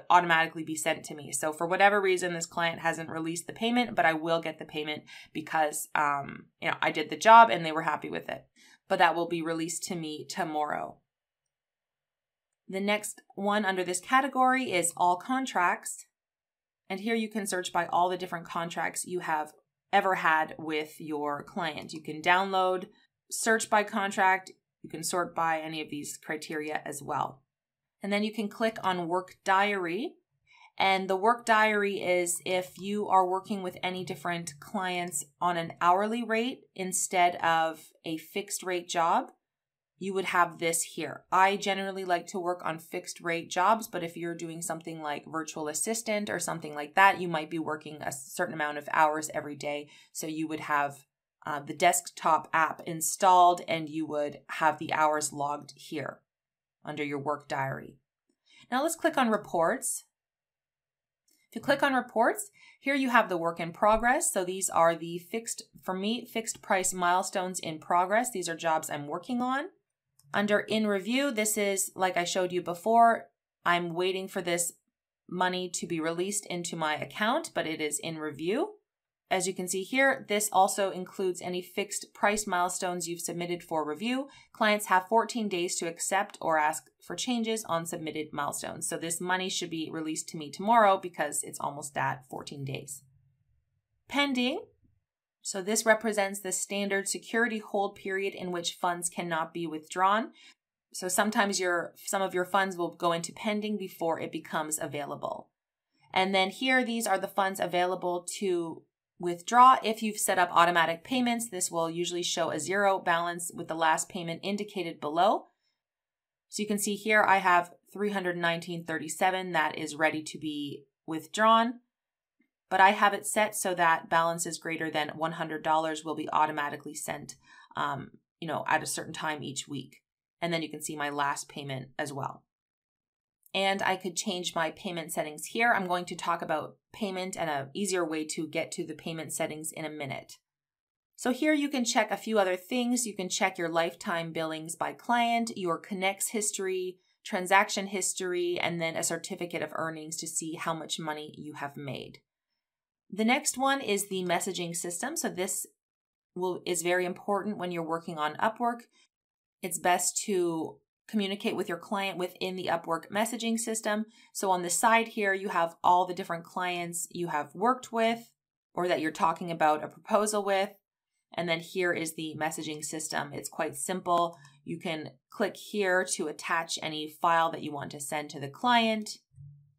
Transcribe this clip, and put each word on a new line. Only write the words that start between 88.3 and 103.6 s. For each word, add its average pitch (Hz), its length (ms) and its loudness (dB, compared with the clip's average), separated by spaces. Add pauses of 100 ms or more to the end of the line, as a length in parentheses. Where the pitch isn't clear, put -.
milestones. 147 560 -6
So 165 80 -4
this 165 240 -6
money 185 300 -2
should 170 200 -6
be 160 220 -6
released 160 380 -6
to 170 80 -8
me 147 120 -10
tomorrow 202 480 4
because 170 440 -4
it's - 180 -12
almost 143 360 -6
at 135 340 -2
fourteen - 340 -10
days. - 380 -10 (1080)
Pending. 277 560 0 (800)
So - 160 -6
this 214 240 0
represents 208 540 2
the 185 140 -6
standard 202 560 -2
security 226 500 0
hold 202 380 -4
period 196 360 -4
in 180 200 -8
which 175 220 -4
funds 175 340 -2
cannot 165 440 -4
be 170 140 -6
withdrawn. 185 640 0 (640)
So 185 160 -6
sometimes 202 500 2
your, 175 380 0
some - 260 -4
of 185 100 -2
your 180 120 0
funds 190 320 0
will 170 180 -4
go 175 160 0
into 165 220 -2
pending 208 440 -2